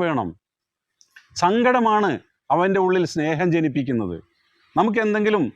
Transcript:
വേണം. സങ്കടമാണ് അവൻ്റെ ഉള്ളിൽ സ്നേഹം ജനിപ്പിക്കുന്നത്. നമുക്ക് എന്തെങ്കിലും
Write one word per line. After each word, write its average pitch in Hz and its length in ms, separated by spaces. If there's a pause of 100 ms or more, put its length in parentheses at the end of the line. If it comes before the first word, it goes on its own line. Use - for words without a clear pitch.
വേണം. 139 240 (1120)
സങ്കടമാണ് 220 720 (420)
അവൻ്റെ 190 320
ഉള്ളിൽ 185 280
സ്നേഹം 160 400
ജനിപ്പിക്കുന്നത്. 127 640 (580)
നമുക്ക് 208 300
എന്തെങ്കിലും 208 380 (120)